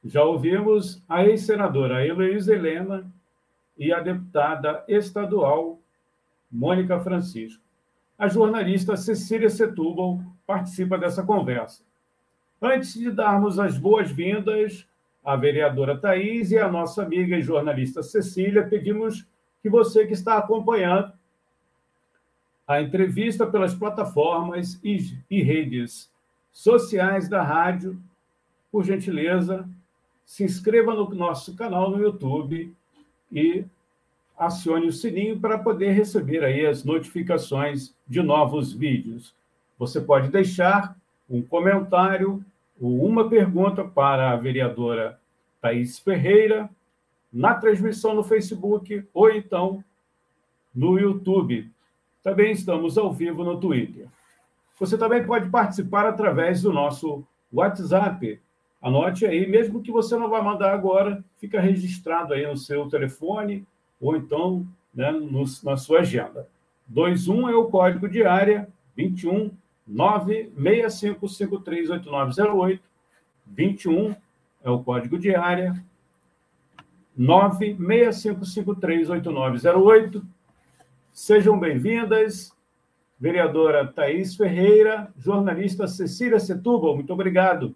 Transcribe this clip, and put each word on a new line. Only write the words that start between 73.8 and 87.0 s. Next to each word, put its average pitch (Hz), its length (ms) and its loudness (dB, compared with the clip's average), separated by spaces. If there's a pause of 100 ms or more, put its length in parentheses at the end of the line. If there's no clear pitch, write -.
e 190 60 -2
um 208 260 0 (460)
é 127 80 -4
o 123 120 0
código 123 360 -4
de 190 180 0
área, 180 380 0 (1400)
nove 185 600 4
meia 214 400 4
cinco 202 320 -6
cinco 196 280 -4
três 165 360 0
oito 170 200 -4
nove 131 280 -2
zero 175 260 6
oito. 220 400 8 (920)
Sejam 208 400 6
bem-vindas, 208 960 0 (680)
vereadora 156 640 2
Thaís 160 480 -2
Ferreira, 208 800 4
jornalista 190 720 -2
Cecília 208 540 0
Setúbal, 180 560 0
muito 139 160 -6